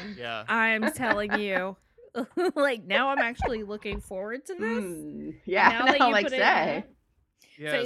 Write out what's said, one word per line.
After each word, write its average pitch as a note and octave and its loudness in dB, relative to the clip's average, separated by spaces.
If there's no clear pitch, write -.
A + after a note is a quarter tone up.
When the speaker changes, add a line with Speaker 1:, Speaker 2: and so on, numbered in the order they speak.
Speaker 1:
Yeah. A#2 -6
Speaker 2:
I'm A3+ 2
telling G#3+ -2
you. F#3+ -2
<laughs> E4+ -2
Like, C#4 0
now G#3+ 2
I'm C#4 0
actually A#3+ -2
looking G3+ -8
forward G#3+ -8
to F#4+ -8
this. A3+ -2
Speaker 3:
Mm, D3+ -10
yeah, F#3+ 6
Speaker 2:
Now A#3 0
that C#4+ 4
Speaker 3:
<laughs> - -
now, C4 8
Speaker 2:
you A#3 4
Speaker 3:
like, G3+ 4
Speaker 2:
put B3 -2
it C4 0
Speaker 3:
say. D#4+ 6
Speaker 2:
in D#3+ 2
that. - -14
Speaker 1:
Yes, D3+ -6
Speaker 2:
So A#3+ 0